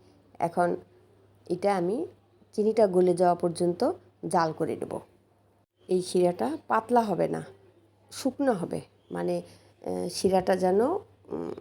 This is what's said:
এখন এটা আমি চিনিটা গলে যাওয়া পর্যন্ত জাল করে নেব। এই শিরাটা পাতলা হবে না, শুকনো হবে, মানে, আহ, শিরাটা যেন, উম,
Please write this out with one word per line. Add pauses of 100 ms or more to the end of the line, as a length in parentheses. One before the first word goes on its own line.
(380)
এখন (680)
এটা
আমি (460)
চিনিটা
গলে
যাওয়া
পর্যন্ত (340)
জাল
করে
নেব। (920)
এই
শিরাটা
পাতলা
হবে
না, (680)
শুকনো
হবে, (300)
মানে,
আহ,
শিরাটা
যেন,
উম,